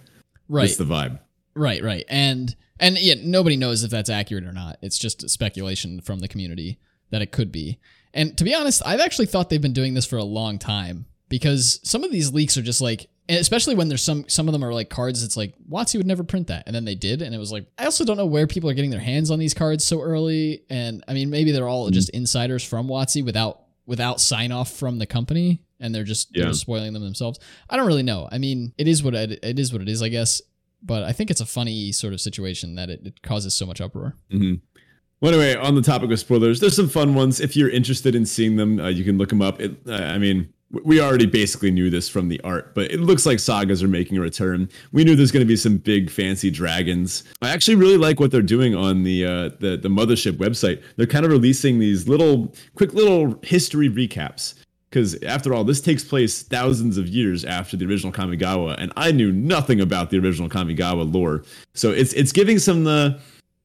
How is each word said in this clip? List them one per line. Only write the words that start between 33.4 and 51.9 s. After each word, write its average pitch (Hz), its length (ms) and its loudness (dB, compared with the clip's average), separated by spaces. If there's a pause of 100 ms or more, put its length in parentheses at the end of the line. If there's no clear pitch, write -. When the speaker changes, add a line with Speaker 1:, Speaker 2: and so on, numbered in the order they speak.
Speaker 1:
so - 100 -4
much 92 160 -10
uproar. - 340 -10 (160)
Speaker 2:
Mm-hmm. 95 240 0 (680)
Well, 160 120 4
anyway, 143 220 4
on 135 180 0
the 139 80 6
topic 127 300 2
of 110 80 2
spoilers, 117 400 4
there's 202 160 4
some 180 140 2
fun 143 260 2
ones. 131 240 2
If 143 160 -4
you're 143 140 4
interested 123 440 2
in 117 120 2
seeing 110 320 0
them, 107 220 2
uh, 85 100 -2
you 90 140 -2
can 98 140 2
look 98 140 0
'em 104 100 4
up. 98 180 0
It, 107 120 -6 (160)
uh, 120 60 -8
I 92 260 -4
mean, 95 280 2 (240)
w-, - 160 -10
we 156 140 8
already 127 240 4
basically 101 460 2
knew 90 180 2
this 87 180 0
from 90 200 -2
the 85 140 -4
art, 90 340 -6
but 98 160 -2
it - 80 -2
looks 170 260 4
like 127 140 4
sagas 98 420 0
are 95 60 2
making 92 300 0
a 90 40 0
return. 92 480 -2 (220)
We 156 120 4
knew 160 120 8
there's 135 160 6
gonna 131 140 4
be 113 100 4
some 107 220 4
big 98 340 0
fancy 95 400 -2
dragons. 87 720 -2 (180)
I 123 80 -2
actually 185 260 4
really 190 220 8
like 156 220 4
what 143 100 4
they're 127 140 4
doing 117 320 4
on 95 280 2
the, 90 220 2
uh, 87 240 -2 (120)
the, 92 160 -2
the 92 120 -4
Mothership 110 480 2
website. 98 460 0 (140)
They're 117 100 4
kind 147 180 2
of 160 60 4
releasing 127 480 4
these 104 280 2